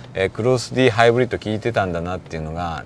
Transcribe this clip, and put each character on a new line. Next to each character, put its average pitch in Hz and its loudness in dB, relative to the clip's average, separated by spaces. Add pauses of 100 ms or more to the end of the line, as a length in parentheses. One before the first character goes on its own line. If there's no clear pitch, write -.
(140)
え 95 0
ー、 92 0
ク - -8
ロ 127 4
ス 120 -6
デ 127 4
ィ 123 6
ハ 117 4
イ 117 8
ブ 120 2
リ 123 2
ッ - -8
ド 98 -4
効 107 -6
い 107 -4
て - -4
た 110 0
ん 92 -4
だ 85 -2
な 87 -6
っ - -8
て - -12
い - -6
う 78 -6
の 78 -8
が 82 -6